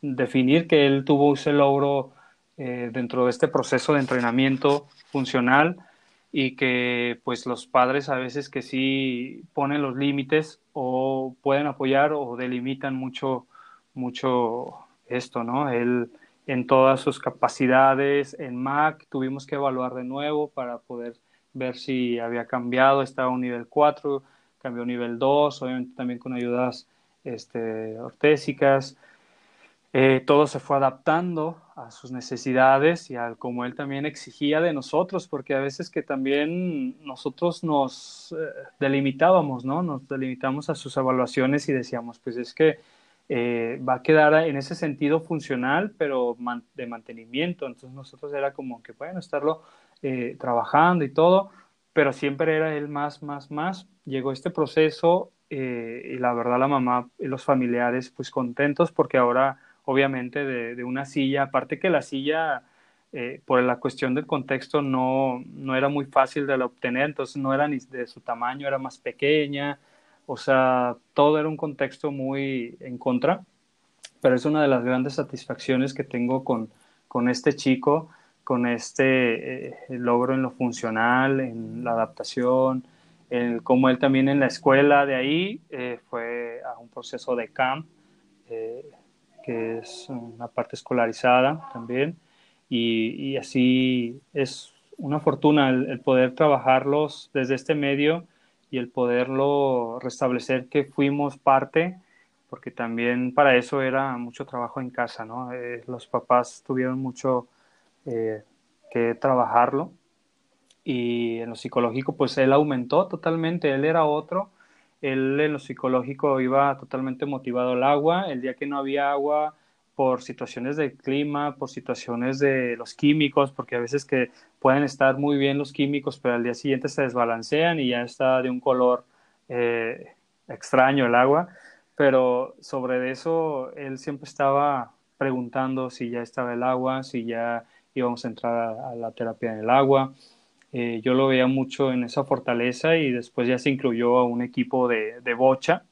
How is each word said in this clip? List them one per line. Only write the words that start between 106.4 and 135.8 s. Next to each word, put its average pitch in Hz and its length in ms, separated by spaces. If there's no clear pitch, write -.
tuvieron 127 340
mucho, 127 480
eh, 110 360
que 117 240
trabajarlo, 127 760
y 120 540
en 117 120
lo 113 60
psicológico, 120 600
pues, 131 220
él 131 160
aumentó 147 540
totalmente, 165 640
él 135 140
era 160 200
otro, 151 460
él 135 380
en 151 140
lo 139 60
psicológico 131 800
iba 135 380
totalmente 131 480
motivado 127 460
al 123 120
agua, 156 480
el 127 100
día 127 120
que 143 140
no 143 100
había 139 340
agua, 147 440
por 127 260
situaciones 131 560
del 143 160
clima, 143 640
por 131 140
situaciones 123 680
de 135 400
los 117 160
químicos, 147 580
porque - 240
a 120 40
veces 131 260
que 127 240
pueden 135 240
estar 135 340
muy 143 200
bien 139 200
los 139 160
químicos, 139 460
pero 123 160
al 117 80
día 120 100
siguiente 135 360
se 143 120
desbalancean 123 800
y 131 100
ya 120 120
está 131 400
de 127 80
un 127 100
color, 123 460
eh, 117 640
extraño 131 600
el 120 80
agua, 139 320
pero 127 640
sobre 127 500
eso 151 640
él 135 220
siempre 143 300
estaba 139 640
preguntando 131 720